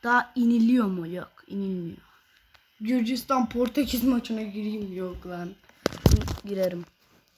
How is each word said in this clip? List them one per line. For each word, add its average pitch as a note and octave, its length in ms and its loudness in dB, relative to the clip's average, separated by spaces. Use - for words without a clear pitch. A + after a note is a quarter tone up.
Daha A#3+ 320 2
iniliyor A#3 500 6
mu? F#3 220 -2
Yok, - 400 -10
inilmiyor. F#3+ 500 -6
Gürcistan, A#3+ 680 0
Portekiz A#3+ 540 0
maçına A#3 380 0
gireyim, G#3 540 -6
yok F3+ 320 -8
lan. F3 280 -10
Girerim. F#3 400 -4